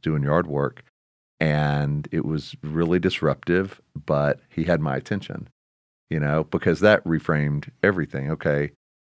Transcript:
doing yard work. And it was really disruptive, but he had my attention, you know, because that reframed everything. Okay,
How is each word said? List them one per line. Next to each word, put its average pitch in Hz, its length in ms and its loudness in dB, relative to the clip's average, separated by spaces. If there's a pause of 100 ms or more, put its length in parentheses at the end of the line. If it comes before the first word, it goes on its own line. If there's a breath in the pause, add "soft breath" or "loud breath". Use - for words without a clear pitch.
doing 76 200 0
yard 73 240 2
work. 71 380 -4 (580)
And 73 720 0
it 82 140 -2
was 78 360 -6
really 82 360 0
disruptive, 87 840 0 (160)
but 73 440 0 (100)
he 80 140 -2
had 85 180 2
my 71 120 0
attention, - 540 -6 (640)
you 80 100 0
know, 73 240 2
because 82 360 0
that 104 240 6
reframed 73 640 0 (120)
everything. 76 480 0
Okay, 73 420 -2 (380)